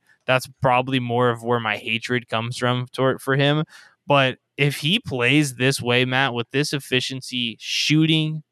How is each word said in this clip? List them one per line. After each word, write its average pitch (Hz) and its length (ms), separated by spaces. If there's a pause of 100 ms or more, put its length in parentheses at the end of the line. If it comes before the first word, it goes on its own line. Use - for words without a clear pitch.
(260)
That's 127 220 (140)
probably 131 380
more 123 300
of 117 140
where 120 160
my 107 180
hatred 113 500
comes 117 300
from 123 360
toward, 131 280
for 135 140
him. 147 300 (420)
But 135 300 (200)
if 143 200
he 175 220
plays 131 560
this 127 260
way, 123 240
Matt, 127 280
with 120 180
this 143 220
efficiency, 127 840
shooting, 156 920